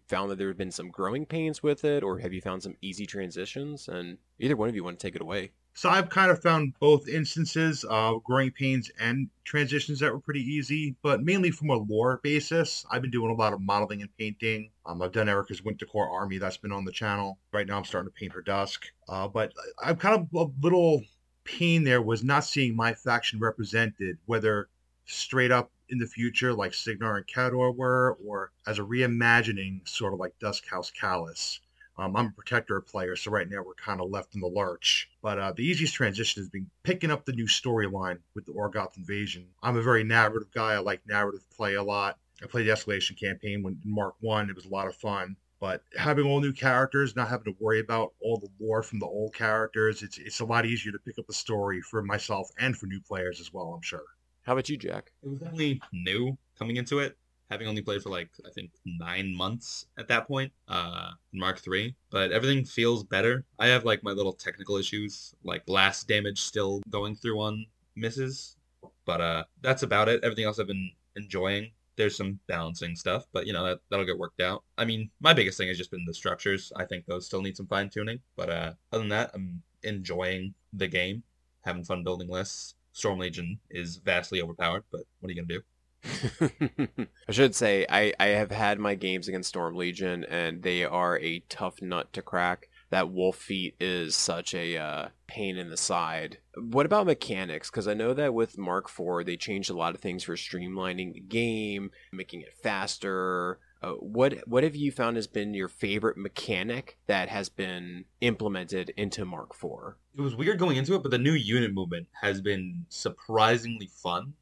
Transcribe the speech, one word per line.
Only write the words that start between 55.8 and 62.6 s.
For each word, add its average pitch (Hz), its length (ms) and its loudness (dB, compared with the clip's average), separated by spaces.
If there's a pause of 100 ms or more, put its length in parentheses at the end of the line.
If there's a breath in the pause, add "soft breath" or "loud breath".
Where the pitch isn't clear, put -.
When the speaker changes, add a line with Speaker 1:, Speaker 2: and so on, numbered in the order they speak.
Speaker 3:
new 101 460 -2 (200)
coming 117 180 -2
into 123 240 0
it, 139 160 -4 (320)
having 110 200 -6
only 107 140 -2
played 101 200 -2
for, 98 60 -10
like, 87 220 -6 (160)
I - 40 -20
think 92 200 -12 (140)
nine 90 520 -4
months 98 480 -4 (140)
at 117 100 -10
that 117 180 2
point, 135 240 -2 (160)
uh, 87 440 -4 (240)
in 95 40 -8
Mark 92 220 0
three, 101 340 -2 (160)
but 95 220 2
everything 135 320 4